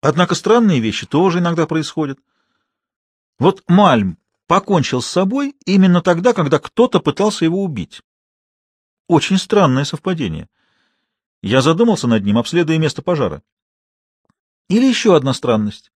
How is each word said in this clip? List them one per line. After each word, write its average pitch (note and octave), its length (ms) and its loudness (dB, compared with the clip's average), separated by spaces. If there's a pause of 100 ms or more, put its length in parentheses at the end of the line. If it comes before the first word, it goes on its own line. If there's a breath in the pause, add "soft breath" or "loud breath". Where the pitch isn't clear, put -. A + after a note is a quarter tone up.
Однако D#3+ 340 0
странные G#3+ 460 2
вещи A2 260 -4
тоже F3 320 0
иногда E3+ 280 -2
происходят. D#3 520 -6 (1200)
Вот F3+ 300 0
Мальм C3+ 500 2 (300)
покончил E3+ 520 0
с - 60 -8
собой B3+ 480 -2 (100)
именно F#3 380 4
тогда, F#3 300 2
когда D3+ 260 0
кто-то A3+ 420 0
пытался G3 440 -2
его F3 180 -2
убить. C3 400 -10 (1040)
Очень F3+ 320 0
странное D3 460 0
совпадение. C#3+ 640 -8 (920)
Я B2 200 0
задумался E3 460 2
над A2 160 0
ним, G#2 140 0
обследуя D#3+ 400 -2
место D#3 240 -4
пожара. B2 400 -4 (1300)
Или A#3+ 180 2
ещё A3+ 280 2
одна C3+ 200 2
странность. G#2+ 640 -4